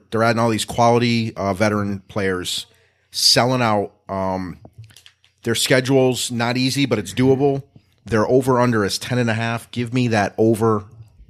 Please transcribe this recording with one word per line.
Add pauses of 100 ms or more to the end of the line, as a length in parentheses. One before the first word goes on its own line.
(100)
they're
adding
all
these
quality,
uh,
veteran
players, (460)
selling
out. (160)
Um, (840)
their
schedule's
not
easy,
but
it's
doable. (420)
Their
over-under
is
ten
and
a
half.
Give
me
that
over (440)